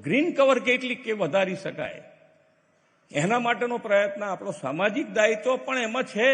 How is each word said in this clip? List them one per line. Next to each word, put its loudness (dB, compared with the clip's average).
ગ્રીન 2
કવર 4
કેટલી 0
કે -6
વધારી 0
શકાય -8
એના 0
માટેનો -2
પ્રયત્ન, 0
આપણો -6
સામાજિક -2
દાયિત્વ 2
પણ -2
એમાં -2
છે 2